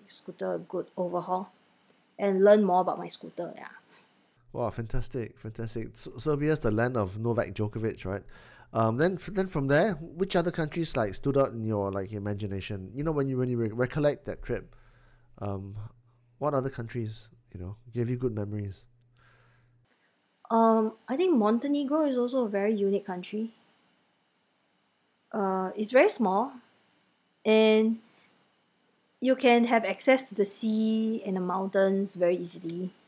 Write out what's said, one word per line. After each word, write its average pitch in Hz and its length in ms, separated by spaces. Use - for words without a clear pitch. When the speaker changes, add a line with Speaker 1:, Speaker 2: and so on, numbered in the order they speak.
Speaker 1:
scooter 185 480
a 165 40
good 175 280
overhaul 180 540
and 196 260
learn 208 200
more 180 180
about 180 160
my 175 100
scooter, 170 480
yeah. - 120
Speaker 2:
Wow, 117 200
fantastic, - 680
fantastic. 113 560
S-, - 240
Serbia's 151 420
the 110 120
land 120 260
of 101 220
Novak 113 300
Djokovic, 107 540
right? 98 200
Um, 113 240
then 175 180
f-, - 160
then 190 160
from 143 200
there, 156 260
which 165 420
other 175 140
countries, 160 480
like, 104 160
stood 135 240
out 131 140
in 113 140
your, 101 260
like, 98 220
imagination? 98 800
You 143 80
know, 160 80
when 139 160
you, 131 100
when 127 120
you 123 80
re-, 113 120
recollect 127 560
that - 160
trip, - 340
um, 98 380
what 147 160
other 131 160
countries, 117 580
you 90 60
know, 92 160
gave 120 160
you 127 60
good 123 180
memories? 104 540
Speaker 1:
Um, 226 440
I 254 80
think 339 220
Montenegro 277 680
is 262 120
also 247 280
a 208 40
very 208 240
unique 196 320
country. 208 460
Uh, 190 440
it's 214 160
very 285 180
small, 226 440
and 220 540
you 254 140
can 240 300
have 233 200
access 262 420
to - 60
the 202 120
sea 220 800
and 190 140
the 185 40
mountains 190 720
very 175 200
easily. 175 540